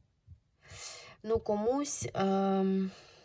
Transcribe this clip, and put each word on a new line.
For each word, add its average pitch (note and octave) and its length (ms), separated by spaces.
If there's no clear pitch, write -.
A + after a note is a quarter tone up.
Ну, A3+ 100
комусь, A3+ 760
ем, F#3+ 760